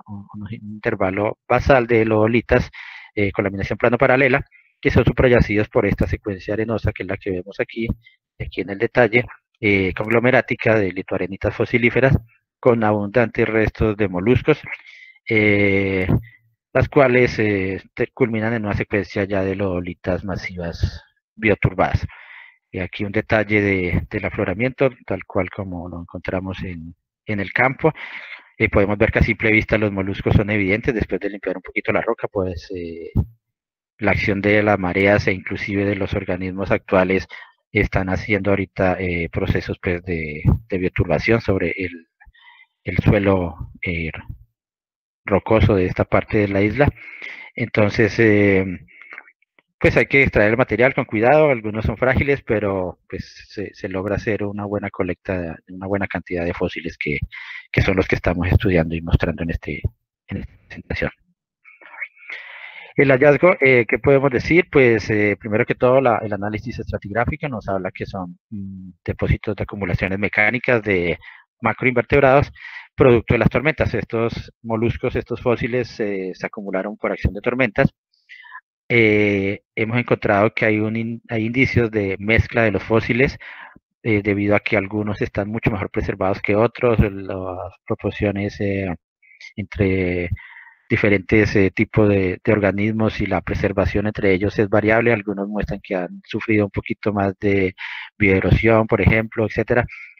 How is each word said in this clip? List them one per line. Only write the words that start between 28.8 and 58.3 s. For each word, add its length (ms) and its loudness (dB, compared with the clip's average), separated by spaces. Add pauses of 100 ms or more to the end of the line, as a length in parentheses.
ver 120 4
que 100 2
a 20 4
simple 280 0
vista 280 2
los 120 0
moluscos 440 -2
son 160 2
evidentes. 440 0
Después 260 -2
de 100 -4
limpiar 260 -6
un 60 -14
poquito 300 -6
la 100 0
roca, 260 -4
pues, 480 -6
eh, 340 -10 (880)
la 140 0
acción 320 -2
de 200 4
las 160 2
mareas 480 2
e 60 0
inclusive 540 -4
de 100 -2
los 160 -4
organismos 580 -6
actuales 560 2 (460)
están 380 0
haciendo 400 -2
ahorita, 500 0
eh, 320 -4
procesos, 480 -4
pues, 220 -4
de, 400 -6 (260)
de 100 -4
bioturbación 640 0
sobre 300 -2
el, 380 -10 (760)
el 140 -2
suelo, 760 0 (100)
eh, 300 -6 (1120)
rocoso 500 2
de 120 2
esta 180 -2
parte 340 0
de 100 2
la 120 0
isla. 280 2 (680)
Entonces, 640 0
eh, 460 6 (1160)
pues 160 4
hay 100 4
que 180 4
extraer 260 4
el 60 2
material 360 2
con 120 -2
cuidado, 460 4
algunos 340 -4
son 120 -2
frágiles, 460 0
pero, 560 -2 (100)
pues, 400 -14
se, 260 -12
se 140 -10
logra 280 -4
hacer 260 -2
una 220 -6
buena 260 -4
colecta, 640 -6 (120)
una 180 -12
buena 220 -2
cantidad 360 -6
de 100 -4
fósiles 440 -6
que, 200 -4 (520)
que 120 0
son 140 0
los 120 0
que 80 -2
estamos 320 -2